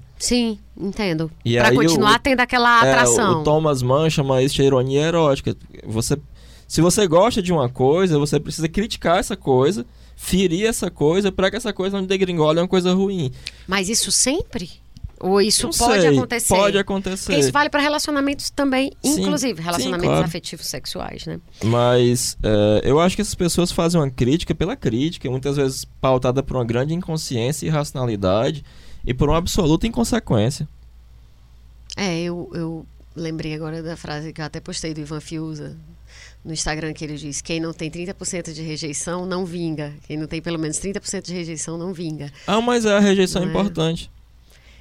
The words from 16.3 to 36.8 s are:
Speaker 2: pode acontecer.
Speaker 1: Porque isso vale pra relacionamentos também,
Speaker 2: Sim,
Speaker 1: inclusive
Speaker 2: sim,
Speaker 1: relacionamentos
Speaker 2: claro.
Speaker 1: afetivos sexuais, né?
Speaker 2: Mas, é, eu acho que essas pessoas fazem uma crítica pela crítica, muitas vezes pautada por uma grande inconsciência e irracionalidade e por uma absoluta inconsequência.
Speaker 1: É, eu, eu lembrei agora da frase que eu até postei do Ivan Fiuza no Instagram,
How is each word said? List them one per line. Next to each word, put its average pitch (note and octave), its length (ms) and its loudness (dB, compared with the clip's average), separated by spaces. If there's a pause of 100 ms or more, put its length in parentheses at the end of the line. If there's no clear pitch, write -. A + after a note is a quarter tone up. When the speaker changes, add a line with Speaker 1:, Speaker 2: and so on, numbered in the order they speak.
Speaker 2:
pode G3 240 4
acontecer. F#3+ 480 -4
Speaker 1:
Porque C#4+ 140 2
isso - 120 4
vale D4 160 2
pra D4 100 0
relacionamentos C#4+ 680 -2
também, C#4 420 0 (140)
Speaker 2:
Sim, C#4+ 160 0
Speaker 1:
inclusive C4+ 380 -2
Speaker 2:
sim, D#3+ 80 -10
Speaker 1:
relacionamentos - 420 -2
Speaker 2:
claro. D#3 160 2
Speaker 1:
afetivos E3+ 420 -8
sexuais, - 600 -10
né? D#3+ 120 -8 (240)
Speaker 2:
Mas, B2 800 2
é, G#2+ 420 4
eu C3+ 140 4
acho F3+ 180 2
que - 40 -4
essas - 140 -4
pessoas F3 360 0
fazem E3+ 300 2
uma C#3 100 0
crítica C3+ 440 0
pela F3 200 -2
crítica, C3 560 -2
muitas C#3 280 -4
vezes C3+ 260 0 (160)
pautada C3 420 2
por - 140 -4
uma B2 80 0
grande B2 300 -2
inconsciência D#3 720 -4
e - 20 -2
irracionalidade B2+ 960 0 (420)
e - 60 -2
por C#3 160 2
uma D#3 80 4
absoluta E3+ 500 2
inconsequência. F#3 800 0 (1300)
Speaker 1:
É, F3 260 -2
eu, F3 320 -6
eu E3 320 -8 (280)
lembrei D#3+ 400 -6
agora D#3+ 280 -8
da D#3+ 140 -8
frase D3+ 360 -10
que D#3+ 80 -14
eu D#3 40 -6
até D3+ 160 -10
postei D#3+ 340 -8
do D#3 60 -8
Ivan D3+ 200 -10
Fiuza D#3 560 -10 (680)
no E3 80 -10
Instagram, D#3 400 -6